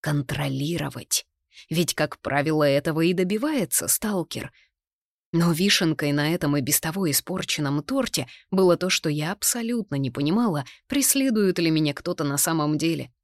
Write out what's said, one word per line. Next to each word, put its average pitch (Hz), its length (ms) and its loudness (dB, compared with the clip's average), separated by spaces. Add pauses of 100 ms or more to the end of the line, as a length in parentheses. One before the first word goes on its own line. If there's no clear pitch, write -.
Контролировать. 143 1200 -4 (440)
Ведь, 160 240 0
как - 260 -2
правило, 147 440 0
этого 147 380 2
и 170 120 4
добивается 214 760 0
сталкер. - 640 -4 (800)
Но 170 220 4
вишенкой 160 580 2
на 147 220 2
этом 147 240 0
и 143 40 2
без 131 200 0
того 175 280 -2
испорченном 151 760 -2
торте - 440 -2 (220)
было 185 260 6
то, 180 140 -4
что - 180 -2
я 151 240 -2
абсолютно 226 640 -4
не 135 160 -2
понимала, 151 540 0 (220)
преследует 254 720 2
ли 165 120 2
меня 156 220 2
кто-то 175 320 -4
на 143 120 -2
самом 156 400 0
деле. 147 360 -4 (100)